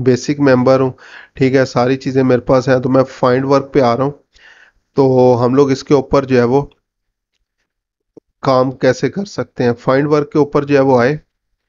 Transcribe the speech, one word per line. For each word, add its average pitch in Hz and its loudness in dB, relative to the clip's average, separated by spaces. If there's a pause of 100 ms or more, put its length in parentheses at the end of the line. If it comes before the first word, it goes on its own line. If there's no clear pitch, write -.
basic 127 -2
member 131 2
हूँ, 131 -2 (440)
ठीक 131 0
है, 131 2
सारी 127 -2
चीज़ें 135 -4
मेरे 123 0
पास 131 0
हैं। 127 0
तो 127 -4
मैं 131 2
find 127 -2
work 139 0
पे 147 0
आ 117 2
रहा 127 -2
हूँ, 143 -6 (840)
तो 127 4
हम 123 0
लोग 135 2
इसके 135 -2
ऊपर 135 0
जो 131 0
है 120 2
वो 131 0 (1800)
काम 131 0 (100)
कैसे 131 0
कर - -8
सकते - -10
हैं। 120 0 (120)
find 139 0
work 147 -2
के 156 0
ऊपर 143 -2
जो 143 0
है 135 4
वो 135 2
आए 135 0 (500)